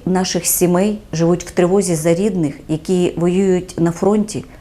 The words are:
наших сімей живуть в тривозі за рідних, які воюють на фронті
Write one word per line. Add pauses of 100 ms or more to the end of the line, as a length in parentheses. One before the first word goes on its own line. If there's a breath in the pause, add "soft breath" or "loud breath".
наших
сімей (140)
живуть
в
тривозі
за
рідних,
які
воюють
на
фронті (160 loud breath)